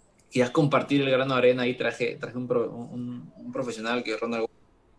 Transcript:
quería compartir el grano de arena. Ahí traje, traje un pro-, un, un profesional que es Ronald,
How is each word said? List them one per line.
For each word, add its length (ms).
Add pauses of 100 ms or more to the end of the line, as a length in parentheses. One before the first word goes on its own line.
(320)
quería 200
compartir 520
el 80
grano 240
de 20
arena. 240
Ahí 140
traje, 440
traje 160
un 120
pro-, 240
un, 640
un 140
profesional 520
que 120
es 40
Ronald, 280 (520)